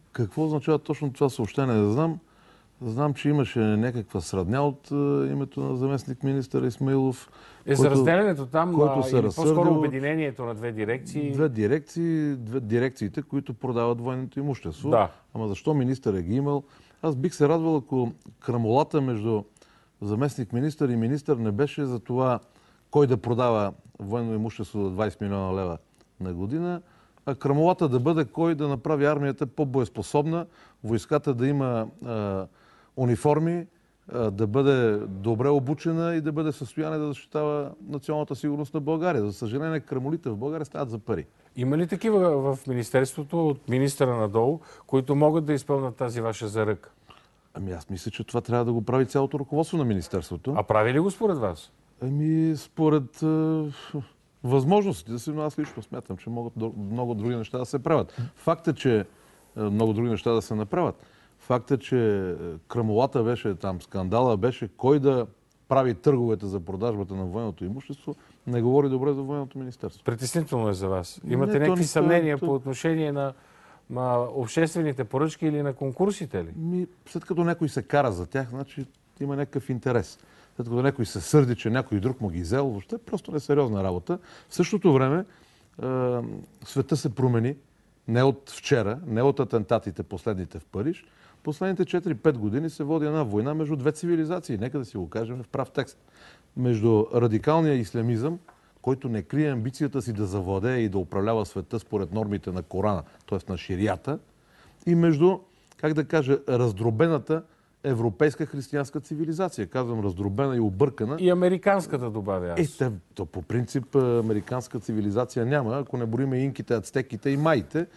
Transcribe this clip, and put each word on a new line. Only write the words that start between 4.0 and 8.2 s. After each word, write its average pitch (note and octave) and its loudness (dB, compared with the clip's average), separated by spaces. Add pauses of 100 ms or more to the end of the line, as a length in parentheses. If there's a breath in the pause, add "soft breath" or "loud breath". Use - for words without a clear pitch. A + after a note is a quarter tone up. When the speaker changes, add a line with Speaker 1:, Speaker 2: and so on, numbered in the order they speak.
Speaker 1:
срадня F#2+ 0
от, C#3 -8
е, C#3+ -2 (360)
името C#3 -4
на C3+ -2
заместник-министър C3+ -2
Исмаилов, C3 0 (360 loud breath)
Speaker 2:
Е, C#3+ 2
за C3 6
Speaker 1:
който, C#3 6
Speaker 2:
разделянето D#3+ 4